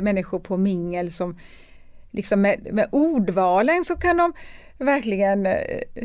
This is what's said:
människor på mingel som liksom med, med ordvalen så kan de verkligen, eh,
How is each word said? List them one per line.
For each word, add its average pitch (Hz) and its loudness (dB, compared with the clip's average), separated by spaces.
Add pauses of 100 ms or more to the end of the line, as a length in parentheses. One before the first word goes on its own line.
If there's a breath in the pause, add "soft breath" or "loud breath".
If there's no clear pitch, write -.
människor 190 -2
på 180 -6
mingel 180 -2
som 175 -6 (720 soft breath)
liksom 202 0
med, 202 2
med 214 0
ordvalen 240 2
så 339 -4
kan 349 2
de 339 4 (460 loud breath)
verkligen, 202 2
eh, 185 0 (480)